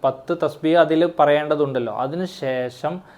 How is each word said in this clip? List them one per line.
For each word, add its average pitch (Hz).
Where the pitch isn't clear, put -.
പത്ത് 135
തസ്ബീഹ് 156
അതിൽ 165
പറയേണ്ടതുണ്ടല്ലോ. 147
അതിനുശേഷം 135